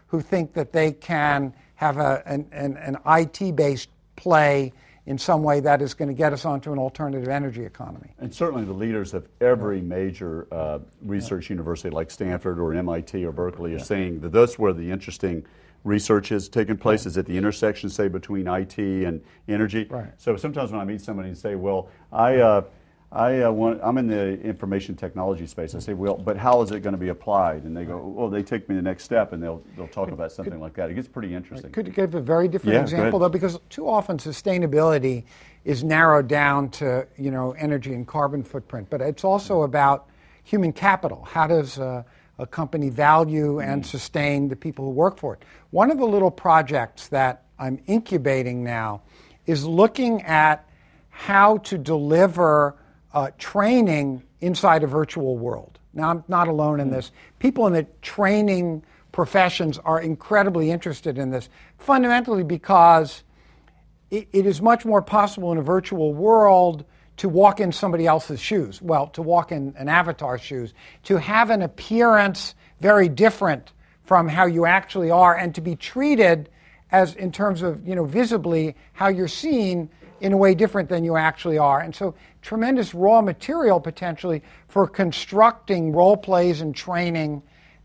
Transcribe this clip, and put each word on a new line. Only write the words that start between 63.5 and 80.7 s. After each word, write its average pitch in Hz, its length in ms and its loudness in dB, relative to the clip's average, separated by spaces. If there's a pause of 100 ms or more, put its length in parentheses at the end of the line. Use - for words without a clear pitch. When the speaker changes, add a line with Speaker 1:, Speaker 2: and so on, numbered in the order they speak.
Speaker 1:
it, 208 220 -6
it 196 140 4
is 175 160 0
much 233 240 4
more 208 160 4
possible 202 500 0
in 160 60 0
a 151 40 -4
virtual 165 520 -2
world 180 720 6 (340)
to 196 100 -2
walk 196 320 6
in 185 100 0
somebody 170 360 0
else's 156 340 0
shoes, 139 400 -4
well, 156 280 0
to - 120 -14
walk 165 320 0
in 139 240 -6
an 135 100 -10
avatar's 151 540 0
shoes, 123 320 -10 (320)
to 196 140 2
have 214 320 2
an 214 100 2
appearance 208 920 2 (260)
very 196 280 6
different 165 640 0 (300)
from 170 260 4
how 175 180 4
you 170 180 2
actually 180 460 2
are, 175 260 8
and 175 180 -4
to 175 60 -8
be 165 160 -6
treated 220 720 2 (420)
as, 185 240 4
in 190 160 -6
terms 190 320 -2
of, 170 240 -4
you 185 80 -6
know, 170 100 -2
visibly, 165 720 0 (200)
how 196 140 0
you're 185 200 0
seen 190 600 -2 (300)
in 196 120 0
a 196 40 4
way 196 180 6
different 196 340 0